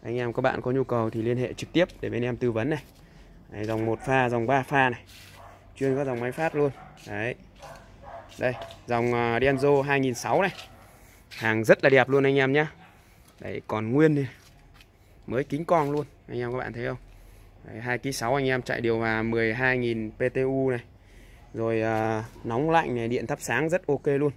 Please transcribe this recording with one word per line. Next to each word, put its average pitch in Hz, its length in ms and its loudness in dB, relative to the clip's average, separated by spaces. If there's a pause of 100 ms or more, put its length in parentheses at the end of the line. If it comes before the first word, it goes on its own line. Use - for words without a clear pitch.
Anh 117 140 -6
em 120 160 -4
các 127 80 -2
bạn 127 200 2
có 123 100 -2
nhu 131 120 2
cầu 117 260 0
thì 113 120 -4
liên 120 160 0
hệ 123 160 -4
trực - 200 -12
tiếp 170 120 4 (160)
để 107 80 -4
bên 117 140 -2
em 120 140 -4
tư 120 140 0
vấn 110 180 -2
này. 151 140 -4 (680)
Đấy, 104 160 -8
dòng 110 200 -2
một 110 200 0
pha, 131 240 2
dòng 117 180 0
ba 131 160 2
pha 131 260 2
này. 120 120 -8 (760)
Chuyên 135 200 0
các 143 80 -2
dòng 131 160 -4
máy 123 120 -4
phát 160 240 -2
luôn. 147 160 2 (360)
Đấy. 107 280 -4 (1040)
Đây, 127 140 0 (340)
dòng, 120 260 0
à, 117 280 2
Denso 139 400 4
hai 139 180 2
nghìn 131 140 0
sáu 123 280 0
này. 196 100 2 (760)
Hàng 113 340 0
rất 151 200 6
là 147 60 8
đẹp 131 200 6
luôn 139 140 4
anh 139 120 4
em 135 180 2
nhá. 151 180 2 (680)
Đấy, 101 280 -10
còn 110 240 -2
nguyên 151 240 6
đi. 139 100 0 (1000)
Mới 120 160 -2
kính 147 220 -6
con 156 260 2
luôn. 147 140 -2 (220)
Anh 120 120 -6
em 120 120 -4
các 127 60 -6
bạn 113 160 -8
thấy 117 120 -8
không? 131 120 -6 (680)
Đấy, 113 180 -14
hai 123 160 -4
ký 135 140 -6
sáu 123 240 0
anh 139 100 0
em 131 160 0
chạy - 200 -4
điều 117 180 2
hòa 113 220 0
mười 113 320 0
hai 127 240 2
nghìn 113 340 -2
P - 80 -20 (140)
T - 40 -2
U 131 320 0
này. 123 100 -2 (760)
Rồi, 113 280 -2
à, 110 420 0 (200)
nóng 123 260 -2
lạnh 160 260 2
này, 117 120 -4
điện 117 200 -4
thắp 143 140 -6
sáng 135 280 0
rất - 180 -2
ok 139 200 0
luôn. 143 300 2